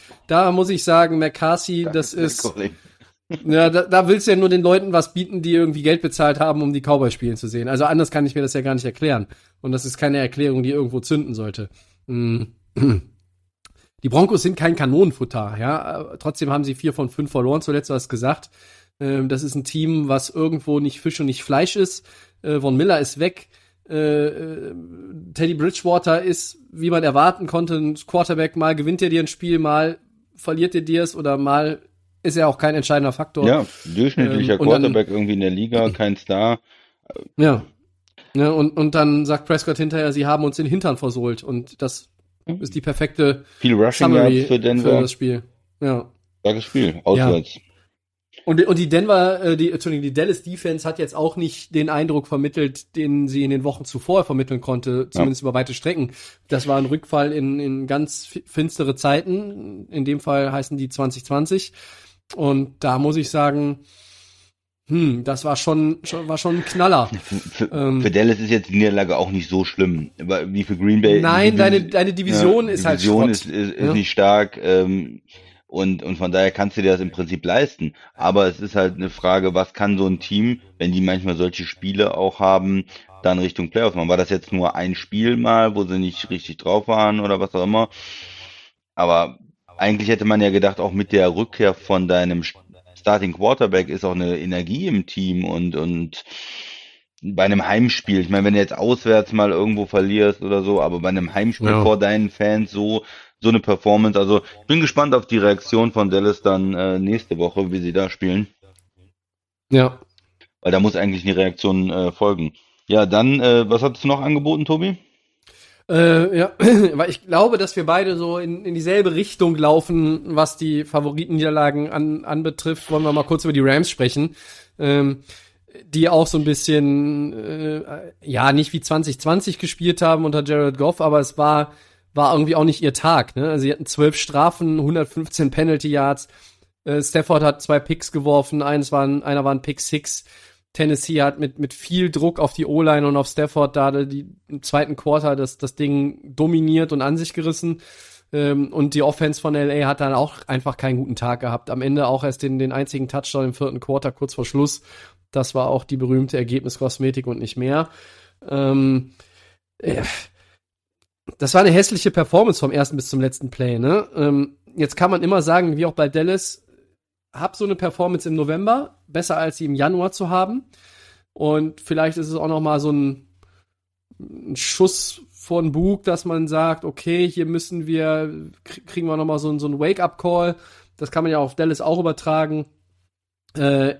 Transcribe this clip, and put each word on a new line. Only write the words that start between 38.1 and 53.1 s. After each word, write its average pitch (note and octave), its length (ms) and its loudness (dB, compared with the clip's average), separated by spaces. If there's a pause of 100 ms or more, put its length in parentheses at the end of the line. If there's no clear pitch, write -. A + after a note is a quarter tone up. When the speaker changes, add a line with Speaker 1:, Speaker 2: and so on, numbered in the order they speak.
Speaker 1:
Ne, D3 180 2
und, D3+ 240 2
und D3+ 180 2
dann D3 300 2
sagt D3 200 -2
Prescott D#3 320 -2
hinterher, D#3 340 -2
sie C#3 140 -2
haben D3 180 2
uns C#3+ 140 -2
den D#3 100 -2
Hintern D3 300 0
versohlt. A#2+ 460 -4
Und B2 380 -8
das - 280 -8 (380)
Speaker 2:
Mhm. F3 140 -8
Speaker 1:
ist A#2+ 140 -10
die D3 60 -6
perfekte C#3+ 600 0 (140)
Speaker 2:
Viel B2 160 4
Rushing A2+ 320 4
Speaker 1:
Summary B2+ 300 6
Speaker 2:
Yards C3 140 2
für B2 100 4
Denver. A#2+ 380 2
Speaker 1:
für B2 40 4
das B2+ 100 -2
Spiel. B2 300 -4 (400)
Ja. C3 300 -2 (300)
Speaker 2:
Starkes G#2+ 240 0
Spiel, A2 280 0
Speaker 1:
Ja. E2 100 -12
Speaker 2:
auswärts. G2 540 2 (880)
Speaker 1:
Und, E3 220 4
und F3+ 100 2
die E3+ 100 -2
Denver, F#3 560 2
äh, E3 140 2
die, E3+ 140 0
Entschuldigung, D#3+ 320 -4
die C#3 100 -6
Dallas E3+ 300 -2
Defense E3+ 440 -6
hat D#3+ 120 -8
jetzt D3+ 160 -6
auch D#3+ 220 -2
nicht - 360 -8
den D#3 160 0
Eindruck D3+ 380 -2
vermittelt, C#3+ 680 -4
den C#3+ 320 0